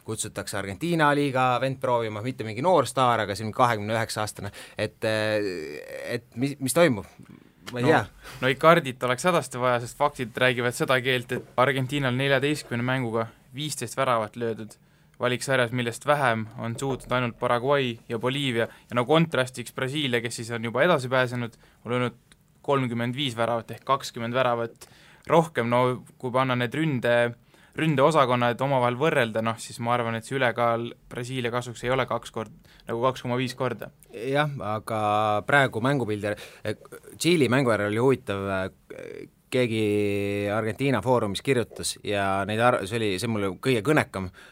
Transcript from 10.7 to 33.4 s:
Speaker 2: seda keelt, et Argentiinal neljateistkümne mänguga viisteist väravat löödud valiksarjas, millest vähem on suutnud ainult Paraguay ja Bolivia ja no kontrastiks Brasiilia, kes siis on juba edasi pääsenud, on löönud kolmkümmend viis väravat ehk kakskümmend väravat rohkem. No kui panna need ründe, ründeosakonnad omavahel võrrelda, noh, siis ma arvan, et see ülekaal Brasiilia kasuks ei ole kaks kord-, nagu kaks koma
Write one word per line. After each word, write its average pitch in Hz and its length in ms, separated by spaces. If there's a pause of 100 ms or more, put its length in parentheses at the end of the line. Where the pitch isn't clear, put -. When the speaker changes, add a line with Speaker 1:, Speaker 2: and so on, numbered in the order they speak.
Speaker 2:
seda 135 260
keelt, 127 320
et 117 120 (180)
Argentiinal 135 560
neljateistkümne 139 640
mänguga 117 440 (260)
viisteist 131 420
väravat 117 400
löödud 110 380 (480)
valiksarjas, 123 500
millest 117 320
vähem 131 380 (160)
on 117 180
suutnud 127 380
ainult 123 240
Paraguay 123 560 (160)
ja 117 80
Bolivia 123 480
ja - 320
no 123 100
kontrastiks 131 640
Brasiilia, 131 480
kes 117 200
siis 113 100
on 117 180
juba 120 140
edasi 151 260
pääsenud, 123 460 (320)
on 117 80
löönud 123 240 (480)
kolmkümmend 123 500
viis 127 220
väravat 117 320
ehk 110 160
kakskümmend 123 480
väravat 120 560 (400)
rohkem. 147 400
No 123 320 (160)
kui 123 160
panna 131 240
need 120 160
ründe, 131 420 (640)
ründeosakonnad 131 840
omavahel 127 400
võrrelda, 123 400
noh, 113 160
siis - 240
ma 120 140
arvan, 113 240
et 110 100
see 135 80
ülekaal 117 540 (180)
Brasiilia 120 460
kasuks 120 320
ei 123 80
ole 131 100
kaks 117 300
kord-, 110 180 (320)
nagu 117 160
kaks 127 240
koma 123 160